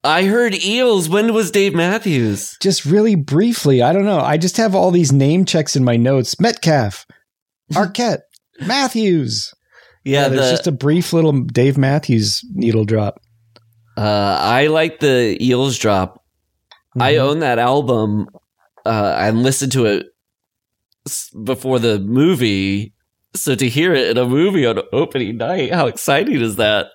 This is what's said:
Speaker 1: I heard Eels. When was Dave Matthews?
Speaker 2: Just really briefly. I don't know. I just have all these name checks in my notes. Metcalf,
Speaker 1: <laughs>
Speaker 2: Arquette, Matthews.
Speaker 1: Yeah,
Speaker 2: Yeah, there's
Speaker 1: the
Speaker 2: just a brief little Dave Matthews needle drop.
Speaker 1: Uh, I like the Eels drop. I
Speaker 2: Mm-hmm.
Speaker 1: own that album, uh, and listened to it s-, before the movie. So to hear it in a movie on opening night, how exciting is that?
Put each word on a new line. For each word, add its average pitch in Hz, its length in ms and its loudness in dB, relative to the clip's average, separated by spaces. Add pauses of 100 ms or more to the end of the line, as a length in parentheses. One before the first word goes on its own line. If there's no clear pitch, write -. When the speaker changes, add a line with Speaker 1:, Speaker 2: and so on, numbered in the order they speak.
Speaker 1:
I 165 220 2
heard 220 280 2
Eels. 196 560 0
When 214 240 2
was 214 180 0
Dave 196 220 2
Matthews? 165 880 -2
Speaker 2:
Just 190 240 -2
really 208 300 2
briefly. 147 680 2
I 127 120 4
don't 196 120 0
know. 196 140 0
I 143 180 0
just 180 200 -2
have 220 180 0
all 185 160 2
these 170 220 2
name 147 320 2
checks 156 300 -2
in 135 80 2
my 120 120 2
notes. 123 440 0
Metcalf, 151 680 0 (320)
Speaker 1:
<laughs> - 340 -16
Speaker 2:
Arquette, 202 460 -2 (400)
Matthews. 185 920 -2 (520)
Speaker 1:
Yeah, 139 200 0
Speaker 2:
Yeah, 135 40 0
there's 135 220 0
Speaker 1:
the - 20 2
Speaker 2:
just 127 160 -2
a 160 60 0
brief 151 400 0
little 160 180 2
Dave 131 460 0
Matthews 135 640 0 (120)
needle 110 320 0
drop. 104 340 -2 (760)
Speaker 1:
Uh, 143 420 0
I 123 280 2
like 160 320 0
the 127 420 2
Eels 123 380 0
drop. 95 420 -2 (800)
I 131 140 2
Speaker 2:
Mm-hmm. 139 140 2
Speaker 1:
own 151 120 0
that 127 180 0
album, 120 680 0 (580)
uh, 104 320 0
and 110 240 0
listened 131 300 0
to 127 140 0
it 101 220 -2 (1000)
s-, - 240 -10 (120)
before 131 360 -2
the 110 200 0
movie. 107 920 0 (420)
So 143 200 -4
to 127 140 -2
hear 156 260 0
it 127 180 2
in 117 60 0
a 123 80 2
movie 151 400 2
on 104 140 0 (140)
opening 127 420 -2
night, 143 380 -4
how 156 140 0
exciting 156 520 -2
is 113 160 -2
that? 107 400 0